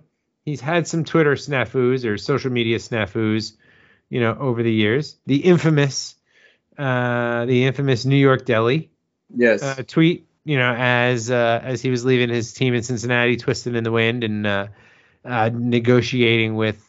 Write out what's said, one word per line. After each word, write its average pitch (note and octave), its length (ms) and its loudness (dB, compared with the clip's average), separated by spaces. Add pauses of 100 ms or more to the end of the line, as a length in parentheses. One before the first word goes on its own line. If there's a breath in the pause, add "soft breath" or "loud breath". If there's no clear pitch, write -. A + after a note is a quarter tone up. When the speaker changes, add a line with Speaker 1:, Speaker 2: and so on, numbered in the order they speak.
(440)
Speaker 1:
he's D3 160 -8
had D#3+ 260 -2
some E3 180 -4
Twitter D3 300 2
snafus B2+ 680 -2
or G#2+ 140 -2
social B2+ 340 -2
media A#2 260 0
snafus, A2 760 -2 (540 soft breath)
you B2+ 120 -2
know, A2+ 180 2
over B2 240 -2
the A#2 100 0
years. A2 440 0 (100)
The C3+ 120 2
infamous, D3+ 760 2 (640 soft breath)
uh, B2 680 -2
the B2+ 180 2
infamous C3 400 0
New C3+ 120 2
York C3+ 280 4
Deli, B2 460 0 (440)
Speaker 2:
Yes. A#2 280 4
Speaker 1:
uh, C3+ 240 -6
tweet, E3 420 0 (160)
you D3+ 140 -2
know, B2 180 2
as, B2 540 0
uh, A#2 320 0
as C3 200 -6
he C3 80 -2
was A#2+ 140 -2
leaving B2 240 2
his A#2+ 240 -4
team C3 220 0
in A#2+ 80 -2
Cincinnati, A#2+ 540 0
twisting A#2+ 380 -4
in A#2 80 -2
the A2+ 100 -2
wind A#2 300 0
and, G#2+ 240 -4
uh, G2+ 200 -2 (580 soft breath)
uh, A#2 280 -2
negotiating A#2 1000 2
with, A2 340 -2